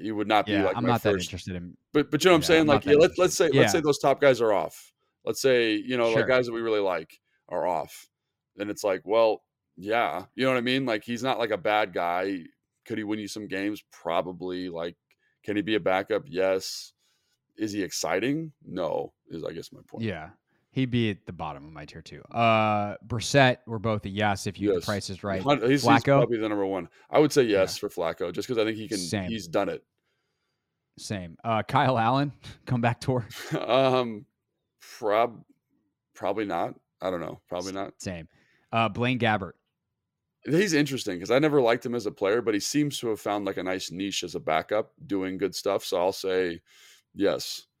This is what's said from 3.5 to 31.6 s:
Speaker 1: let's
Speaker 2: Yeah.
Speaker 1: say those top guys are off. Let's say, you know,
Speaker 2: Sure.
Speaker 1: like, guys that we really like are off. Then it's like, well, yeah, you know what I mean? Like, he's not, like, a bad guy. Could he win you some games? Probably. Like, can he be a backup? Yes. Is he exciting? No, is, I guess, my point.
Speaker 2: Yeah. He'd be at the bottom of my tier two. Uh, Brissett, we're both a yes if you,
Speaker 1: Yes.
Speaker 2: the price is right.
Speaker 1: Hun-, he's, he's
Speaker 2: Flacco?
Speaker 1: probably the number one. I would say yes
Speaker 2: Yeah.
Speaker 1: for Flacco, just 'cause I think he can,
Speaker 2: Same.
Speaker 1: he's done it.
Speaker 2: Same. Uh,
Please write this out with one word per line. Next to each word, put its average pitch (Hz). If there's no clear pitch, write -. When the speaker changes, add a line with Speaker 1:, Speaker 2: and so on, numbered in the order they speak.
Speaker 1:
let's 120
Speaker 2:
Yeah. -
Speaker 1:
say 165
those 143
top 139
guys 131
are 110
off. -
Let's -
say, 117
you 123
know, 117
Speaker 2:
Sure. -
Speaker 1:
like, 110
guys 127
that 117
we 117
really 110
like 87
are 85
off. 80
Then 104
it's -
like, 95
well, 110
yeah, 95
you 123
know 131
what 127
I 120
mean? 127
Like, 110
he's 117
not, 123
like, 113
a 101
bad 107
guy. 90
Could 110
he 107
win 107
you 101
some 107
games? 98
Probably. 90
Like, 85
can 104
he 104
be 107
a 101
backup? 95
Yes. 95
Is -
he 101
exciting? 131
No, -
is, 80
I 82
guess, -
my -
point. 110
Speaker 2:
Yeah. 82
He'd 131
be 117
at 92
the -
bottom 76
of 80
my 76
tier 80
two. -
Uh, 107
Brissett, 123
we're 113
both 107
a 101
yes 101
if 98
you, 101
Speaker 1:
Yes. 90
Speaker 2:
the -
price 101
is 92
right. 95
Speaker 1:
Hun-, 135
he's, 135
he's 117
Speaker 2:
Flacco? -
Speaker 1:
probably 120
the 110
number 101
one. 95
I 131
would 151
say 139
yes 95
Speaker 2:
Yeah. -
Speaker 1:
for 104
Flacco, 87
just 98
'cause 123
I 110
think 110
he 110
can, 90
Speaker 2:
Same. 98
Speaker 1:
he's 98
done 92
it. 80
Speaker 2:
Same. 90
Uh, 110